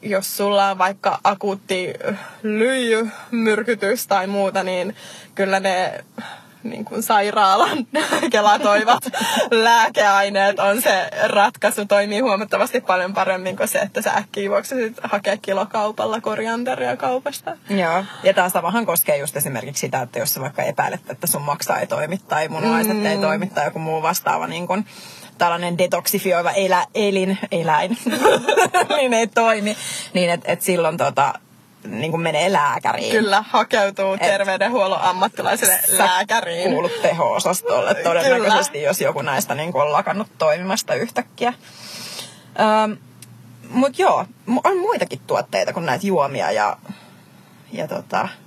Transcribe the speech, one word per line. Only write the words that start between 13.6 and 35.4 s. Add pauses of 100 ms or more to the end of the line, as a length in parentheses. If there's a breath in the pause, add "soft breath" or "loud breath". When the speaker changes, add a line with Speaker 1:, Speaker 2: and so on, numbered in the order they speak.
Speaker 1:
se,
että
sä
äkkiä
juoksisit
hakea
kilokaupalla
korianteria
kaupasta. (120)
Speaker 2:
Joo. (200)
Ja
tää
samahan
koskee
just
esimerkiksi
sitä,
että
jos
sä
vaikka
epäilet,
että
sun
maksa
ei
toimi
tai
munuaiset
Speaker 1:
Mm.
Speaker 2:
ei
toimi
tai
joku
muu
vastaava,
niin
kuin, (520 loud breath)
tällainen
detoksifioiva
elä-,
elin, (140)
eläin, (480)
<laughs>
niin
ei
toimi, (360 loud breath)
niin
et,
et
silloin,
tota, (540)
niin
kuin,
menee
lääkäriin.
Speaker 1:
Kyllä,
hakeutuu
Speaker 2:
Et
Speaker 1:
terveydenhuollon
ammattilaiselle (180)